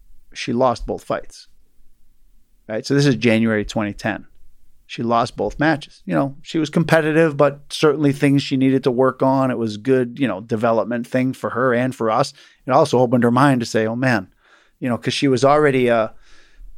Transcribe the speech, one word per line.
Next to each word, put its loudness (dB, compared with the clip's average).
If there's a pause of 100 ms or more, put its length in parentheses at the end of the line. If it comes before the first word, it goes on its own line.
(340)
she -8
lost 0
both -6
fights. -10 (1200)
Right? -8
So -4
this 2
is 2
January 0
twenty -6
ten. -8 (600)
She -12
lost -2
both -4
matches. -4
You -6
know, -2
she -6
was 0
competitive, 2
but 2 (100)
certainly 2
things 2
she -2
needed 2
to 0
work 0
on. 2
It -4
was -4
good, 0
you 0
know, -6
development -2
thing 0
for -8
her 0
and -2
for -2
us. 0 (320)
It -2
also 4
opened 2
her 4
mind 4
to -4
say, 0
"Oh, -4
man," -2 (520)
you -4
know, -2
'cause -6
she 0
was 2
already 4
a, 0 (640)